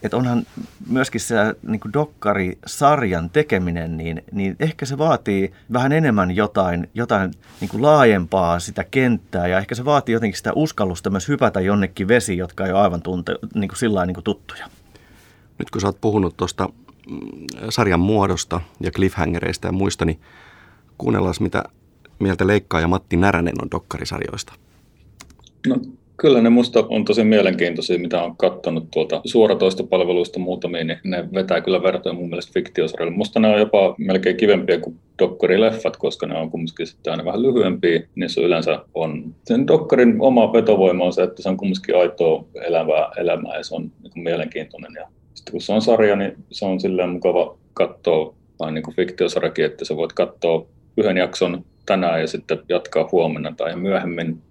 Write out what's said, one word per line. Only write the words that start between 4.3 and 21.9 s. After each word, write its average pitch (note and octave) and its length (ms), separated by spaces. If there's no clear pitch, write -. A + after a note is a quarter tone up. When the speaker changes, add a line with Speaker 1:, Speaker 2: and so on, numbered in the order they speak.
Speaker 1:
niin G2 280
ehkä D#3 260
se C3+ 120
vaatii A2 560
vähän B2 180
enemmän A2 440
jotain, F#2 580
jotain G#2 380
niinku G#2+ 200
laajempaa G2 760
sitä G2 320
kenttää, A2+ 560
ja F#2 100
ehkä G2+ 180
se B2 100
vaatii C#3 280
jotenkin A2+ 240
sitä - 180
uskallusta G#2 540
myös F#2+ 180
hypätä B2 340
jonnekin G2 460
vesiin, G#2+ 300
jotka F2+ 280
ei F#2 60
ole G2 100
aivan F2 200
tunte-, F2+ 540
niinku G2+ 200
sillä A2 200
lailla F2+ 100
niinku F2+ 160
tuttuja. - 480
Speaker 2:
Nyt - 120
kun G#2+ 120
sä G2 60
oot G2 140
puhunut G#2 360
tuosta, F#2 320
mm, - 100
sarjan G2+ 300
muodosta F#2+ 640
ja F#2+ 120
cliffhangereista E2+ 760
ja F2+ 40
muista, F#2+ 340
niin E2 140
kuunnellaan, F#2+ 420
mitä - 240